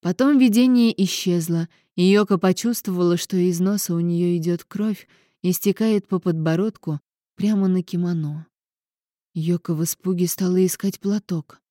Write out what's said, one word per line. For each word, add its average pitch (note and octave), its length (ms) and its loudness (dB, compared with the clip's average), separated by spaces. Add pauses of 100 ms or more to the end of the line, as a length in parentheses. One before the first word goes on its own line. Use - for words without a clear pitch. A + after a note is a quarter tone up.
Потом C4 360 2
видение B3 540 4 (120)
исчезло, E3+ 640 -2 (280)
и F3+ 80 2
Йоко G3+ 340 4
почувствовала, F3+ 800 0
что F#3 200 -4
из F3 220 0
носа F#3+ 340 -2
у E3+ 60 -2
неё F3 380 0
идёт E3+ 260 -4
кровь G#3 440 -6 (340)
и F3+ 100 0
стекает G3+ 560 -2
по F#3 120 -2
подбородку E3 800 -2 (360)
прямо G3 320 0
на F#3 160 0
кимоно. D#3+ 640 -4 (840)
Йоко E3+ 400 -2
в D#3 100 -2
испуге F3+ 440 -2
стала F#3 380 0
искать F#3 340 -4
платок. G3 720 -6